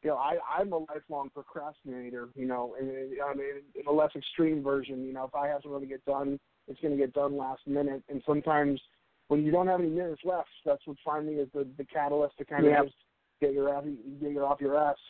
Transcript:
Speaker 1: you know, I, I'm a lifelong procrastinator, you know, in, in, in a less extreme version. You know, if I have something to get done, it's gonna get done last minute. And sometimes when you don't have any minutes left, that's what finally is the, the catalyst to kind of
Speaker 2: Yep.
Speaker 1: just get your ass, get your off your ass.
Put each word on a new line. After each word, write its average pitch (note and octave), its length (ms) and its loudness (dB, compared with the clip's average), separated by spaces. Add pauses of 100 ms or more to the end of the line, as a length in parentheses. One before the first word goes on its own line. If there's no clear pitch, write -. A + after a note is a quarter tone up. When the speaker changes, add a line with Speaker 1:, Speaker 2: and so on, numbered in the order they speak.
Speaker 1:
you D3+ 60 -2
know, C#3+ 80 2
I, C#3+ 200 0 (200)
I'm G3 160 -2
a E3 60 0
lifelong D3+ 500 -8
procrastinator, B2+ 1040 -12
you C3 100 -6
know, B2 340 -2
in, C3+ 100 -4
in, C#3 720 -6 (140)
in D3 120 -8
a D3 40 2
less D3+ 240 2
extreme D#3 460 0
version. C3+ 440 -2
You C3 80 -8
know, C3 100 -6
if C3 120 -8
I C#3+ 120 0
have D3 160 -2
something C#3+ 180 -8
to C#3 40 -10
get C3+ 200 -10
done, C#3 340 -2 (280)
it's C3+ 140 -12
gonna D3 160 0
get C3+ 160 2
done C#3+ 240 0
last C3 280 -6
minute. C#3 440 0
And C#3 160 -6
sometimes D3 560 2 (480)
when D3 140 4
you D3+ 80 4
don't F3+ 160 6
have F#3 120 4
any E3+ 100 2
minutes E3 360 -4
left, F3+ 240 -2 (160)
that's C#3+ 200 2
what C#3+ 200 -10
finally D3+ 300 -2
is C#3 180 -2
the, C#3 140 -2 (100)
the C#3 80 -8
catalyst D3 540 0
to C#3+ 60 -8
kind D3+ 200 4
of D3 60 10
Speaker 2:
Yep. D3 140 6
Speaker 1:
just C#3 100 -10 (440)
get C#3+ 140 2
your C#3 200 2
ass, C#3 120 -4 (340)
get D3 120 -4
your C#3+ 140 0
off C#3 140 2
your C#3+ 180 2
ass. D3 200 4 (120)